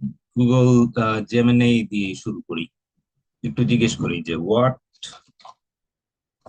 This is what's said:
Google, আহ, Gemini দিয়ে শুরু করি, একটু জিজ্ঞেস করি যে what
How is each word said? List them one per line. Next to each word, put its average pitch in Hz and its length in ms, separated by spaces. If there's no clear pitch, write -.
Google, 123 340
আহ, 110 200
Gemini 120 520
দিয়ে 98 280
শুরু 87 320
করি, 82 200
একটু 123 200
জিজ্ঞেস 113 340
করি 85 240
যে 82 140
what 110 420